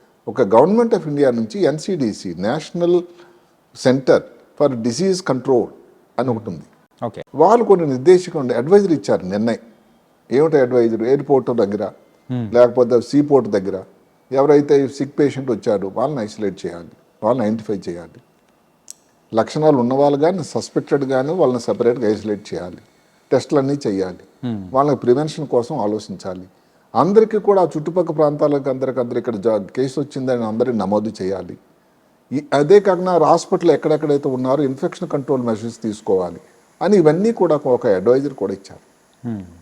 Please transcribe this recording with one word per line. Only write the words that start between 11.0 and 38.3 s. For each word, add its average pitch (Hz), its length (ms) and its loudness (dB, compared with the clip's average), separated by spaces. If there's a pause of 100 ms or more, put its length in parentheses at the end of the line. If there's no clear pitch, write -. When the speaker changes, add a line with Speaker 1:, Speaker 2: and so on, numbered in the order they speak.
Speaker 1:
ఎయిర్‌పోర్ట్ 139 440 0
దగ్గర, 107 340 0
Speaker 2:
Hmm. 113 680 -8
Speaker 1:
లేకపోతే 120 460 6
సీపోర్ట్ 139 480 2
దగ్గర 95 340 -4 (500)
ఎవరైతే 143 560 4
సిక్ - 300 -8
పేషెంట్ 131 320 0
వచ్చాడో 101 440 -2
వాళ్ళని 123 300 -4
ఐసోలేట్ 104 420 -8
చేయాలి, 85 220 -12 (340)
వాళ్ళని 117 240 0
ఐడెంటిఫై 110 420 -4
చేయాలి, 85 320 -14 (1120)
లక్షణాలు 147 420 2
ఉన్నవాళ్ళు 139 420 2
కానీ 165 240 0
సస్పెక్టెడ్ 139 600 -4
కానీ 135 300 -2
వాళ్ళని 131 260 2
సపరేట్గా 117 500 0
ఐసోలేట్ 101 440 -4
చేయాలి, 87 240 -12 (540)
టెస్టులన్నీ 139 540 0
చేయాలి, 95 640 -6
Speaker 2:
Hmm. 101 220 -8
Speaker 1:
వాళ్ళకి 139 240 2
ప్రివెన్షన్ 151 500 -2
కోసం 120 320 -2
ఆలోచించాలి, 98 680 -6 (460)
అందరికీ 208 440 6
కూడా 196 240 2
ఆ 165 140 2
చుట్టుపక్కల 165 380 -2
ప్రాంతాలకు 147 560 0
అందరికి, 131 300 -4
అందరు 120 180 -2
ఇక్కడ 113 180 -4
జా-, 101 400 -2
కేసు 135 240 -4
వచ్చిందని 131 440 -4
అందరినీ 113 340 -2
నమోదు 104 340 -2 (100)
చేయాలి. 92 360 -8 (760)
ఈ, 147 200 -6
అదే 151 280 6
కాకుండా 185 380 0
హాస్పిటల్ 170 520 2
ఎక్కడెక్కడైతే 147 580 0
ఉన్నారో 131 340 0
ఇన్ఫెక్షన్ 147 460 -6
కంట్రోల్ 139 340 -2
మెజర్స్ 117 400 -6
తీసుకోవాలి 95 580 -2 (420)
అని 202 140 4
ఇవన్నీ 175 360 4
కూడా 160 340 0
ఒక 123 200 0
అడ్వైజర్ 123 480 2